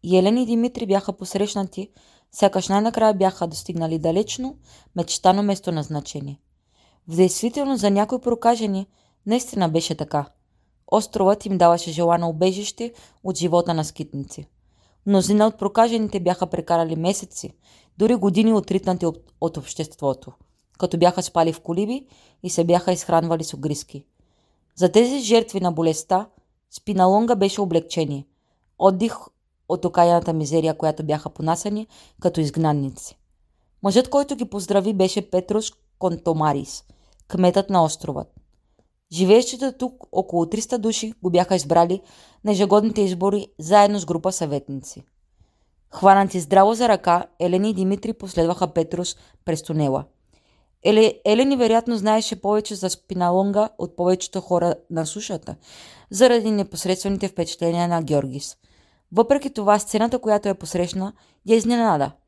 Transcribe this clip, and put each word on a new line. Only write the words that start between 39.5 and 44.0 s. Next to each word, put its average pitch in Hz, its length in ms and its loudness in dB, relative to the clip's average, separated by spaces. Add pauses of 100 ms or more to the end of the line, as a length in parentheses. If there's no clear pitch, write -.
тук 254 220 -6 (180)
около 170 340 -2
триста 220 340 -4
души 220 340 -4 (100)
го 180 60 0
бяха 180 260 2
избрали 170 460 2 (420)
на 208 80 0
ежегодните 208 500 2
избори 190 460 -2 (120)
заедно 202 400 4
с 175 60 -8